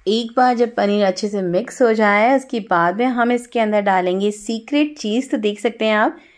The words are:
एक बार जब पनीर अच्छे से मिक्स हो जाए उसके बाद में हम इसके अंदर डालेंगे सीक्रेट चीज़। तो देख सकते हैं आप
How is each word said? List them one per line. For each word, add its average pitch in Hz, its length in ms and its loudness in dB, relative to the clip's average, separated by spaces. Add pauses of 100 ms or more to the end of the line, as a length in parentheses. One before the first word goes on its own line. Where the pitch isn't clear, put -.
एक 226 300 -2
बार 254 200 4
जब 233 180 0
पनीर 202 300 0
अच्छे 190 240 0
से 202 160 -4
मिक्स 175 380 -2
हो 233 120 4
जाए 214 420 4
उसके 262 260 -4
बाद 175 360 0
में 240 100 0
हम 240 240 0
इसके 240 280 -4
अंदर 214 220 0
डालेंगे 190 480 0
सीक्रेट 285 680 -4
चीज़। 226 320 -4
तो 277 80 -2
देख 208 220 -2
सकते 220 240 -4
हैं 214 120 2
आप 240 220 0 (200)